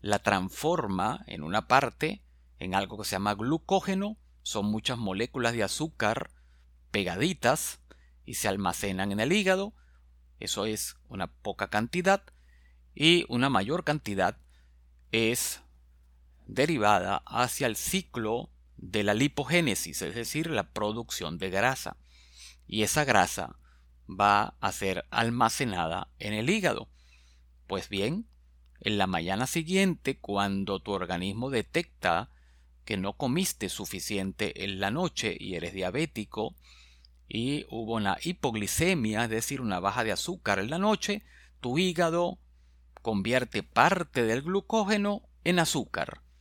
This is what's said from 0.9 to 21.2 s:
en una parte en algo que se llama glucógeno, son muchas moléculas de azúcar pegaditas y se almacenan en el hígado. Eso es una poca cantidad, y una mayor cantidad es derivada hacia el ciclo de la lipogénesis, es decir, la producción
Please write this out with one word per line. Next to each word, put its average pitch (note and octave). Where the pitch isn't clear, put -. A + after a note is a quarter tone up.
en E2
una F#2
parte C#3
en F#2
algo G2
que G#2
se -
llama G2+
glucógeno, F#3+
son -
muchas A2
moléculas A#2
de A2
azúcar -
pegaditas A2+
y -
se -
almacenan G2
en G2+
el C3
hígado. F#3+
Eso -
es -
una F#2+
poca -
cantidad, F3
y E3+
una B2
mayor C3
cantidad G#2
es A2+
derivada G#2
hacia B2
el A2+
ciclo A#2+
de G2+
la G#2
lipogénesis, C3+
es D#2+
decir, D3
la A2+
producción G#2